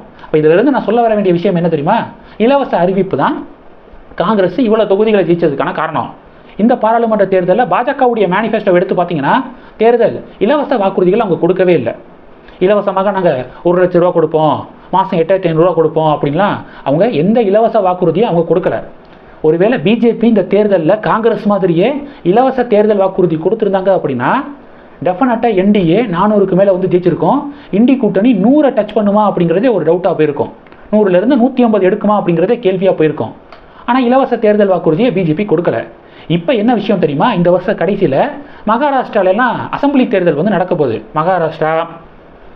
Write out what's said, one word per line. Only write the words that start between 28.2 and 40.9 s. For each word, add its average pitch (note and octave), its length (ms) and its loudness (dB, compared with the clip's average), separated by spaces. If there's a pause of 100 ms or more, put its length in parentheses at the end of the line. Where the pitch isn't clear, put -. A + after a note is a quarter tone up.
நூறை C4 380 2
டச் G#3 240 -2
பண்ணுமா G3+ 380 2
அப்படிங்கிறதே F3+ 400 0
ஒரு D#3+ 200 0
டவுட்டா F3+ 220 0
போயிருக்கும். C#3+ 380 -2 (400)
நூறுல G#3 240 2
இருந்து A3+ 200 2
நூத்தி B3 260 2
ஐம்பது G#3 280 2
எடுக்குமா G3+ 220 -2
அப்படிங்கிறதே F#3 420 0
கேள்வியா F#3+ 380 0
போயிருக்கும். D3 420 -2 (520)
ஆனா B3 120 0
இலவச B3+ 380 2
தேர்தல் G#3 340 2
வாக்குறுதியை F3+ 420 0
பி F#3 100 -2
ஜே D#3 100 0
பி G#3 120 -2
கொடுக்கல. A3 420 -2 (400)
இப்ப E3+ 260 -2
என்ன A#3 220 0
விஷயம் G3+ 260 -2
தெரியுமா? D3+ 320 0
இந்த F3 180 2
வருஷ F3 220 0
கடைசியில F#3 580 0 (360)
மகாராஷ்டிரால A#3+ 580 0
எல்லாம் F#3+ 460 0
அசெம்பிளி C4+ 380 0
தேர்தல் F3 260 0
வந்து E3+ 160 -2
நடக்க F3+ 240 -2
போகுது. C#3 280 -2 (120)